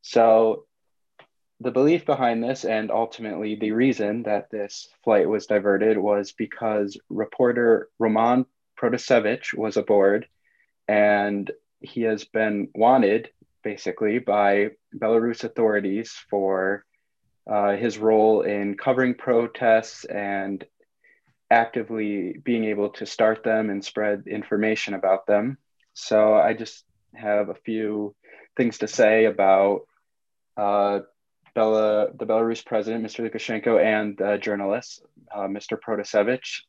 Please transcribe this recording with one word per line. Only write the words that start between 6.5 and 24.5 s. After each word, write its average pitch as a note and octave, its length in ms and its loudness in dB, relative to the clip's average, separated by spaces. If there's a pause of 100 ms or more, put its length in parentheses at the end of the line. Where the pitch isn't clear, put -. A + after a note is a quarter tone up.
reporter A#2 880 2
Roman A#2 480 2 (340)
Protasevich A#2+ 720 0
was G#2 240 -4
aboard, G#2 500 4 (600)
and G#2 640 2 (300)
he - 200 -10
has A2 240 -2
been G#2+ 500 -2
wanted, A2+ 540 2 (340)
basically, G#2+ 580 -4
by G2+ 500 2 (260)
Belarus A2+ 480 0
authorities G#2+ 760 -2 (120)
for, F#2+ 560 -2 (600)
uh, G2+ 300 0
his G#2+ 220 -4
role A2 420 4
in G2+ 380 -4
covering B2+ 360 0
protests A#2 920 0
and G2 580 -6 (840)
actively A2 920 -2
being A#2 220 -2
able G#2 240 -2
to - 160 -10
start A2 400 0
them A2 240 0
and G2+ 160 -6
spread G#2 420 -4
information G#2+ 680 -2